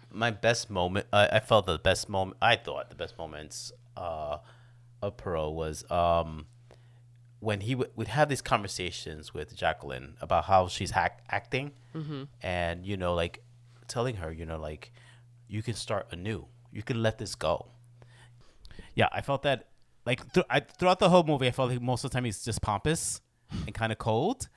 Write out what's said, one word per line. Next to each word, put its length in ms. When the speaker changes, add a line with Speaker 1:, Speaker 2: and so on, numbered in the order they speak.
Speaker 1:
my 200
best 400
moment, 420
uh, 200
I 80
felt 260
the 120
best 300
moment, 340
I 140
thought 340
the 60
best 220
moments, 540
uh, 420
of 160
Poirot 340
was, 380
um, 560
when 200
he 140
w-, 200
would 140
have 220
these 100
conversations 920
with 200
Jacqueline 680
about 240
how 200
she's 260
hack-, 360
acting 440
Speaker 2:
Mm-hmm. 280
Speaker 1:
and, 460
you 100
know, 180
like, 300
telling 300
her, 160
you 140
know, 120
like, 340
"You 160
can 120
start 360
anew. 360
You 100
can 200
let 160
this 160
go." 320
Yeah, 180
I 80
felt 220
that, 260
like, 260
th-, 160
I, 120
throughout 400
the 100
whole 140
movie, 240
I 20
felt 200
like 120
most 220
of 60
the 60
time 80
he's 180
just 200
pompous 580
and 240
kinda 220
cold. 600